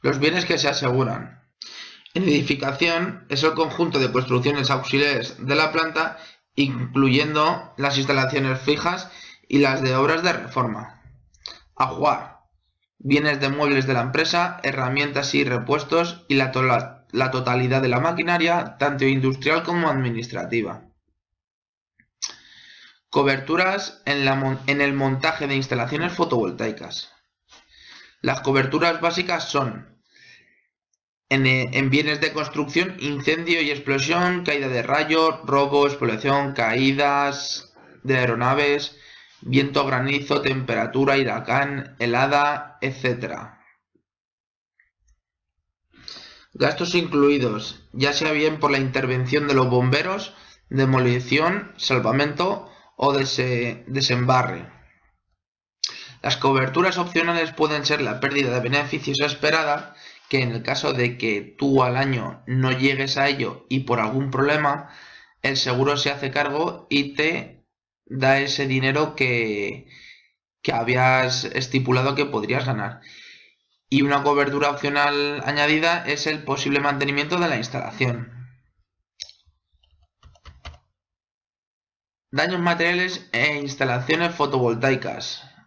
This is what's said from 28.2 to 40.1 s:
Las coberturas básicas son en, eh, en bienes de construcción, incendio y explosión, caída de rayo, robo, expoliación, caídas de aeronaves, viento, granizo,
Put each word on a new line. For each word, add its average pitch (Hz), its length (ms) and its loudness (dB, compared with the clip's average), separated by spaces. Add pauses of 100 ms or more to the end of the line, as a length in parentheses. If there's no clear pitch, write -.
Las 131 220 -2
coberturas 156 580 2
básicas 170 480 -2
son 123 460 -4 (1400)
en, 135 160 2
eh, 131 260 2
en 135 180 2
bienes 147 300 2
de 151 120 0
construcción, 151 680 -2
incendio 160 600 0
y 147 100 0
explosión, 160 760 0
caída 143 240 -2
de 123 140 -2
rayo, 156 600 2
robo, 139 420 4
expoliación, 135 640 0
caídas 139 1200 0 (300)
de 131 140 2
aeronaves, 131 800 0 (440)
viento, 135 460 2
granizo, 139 560 0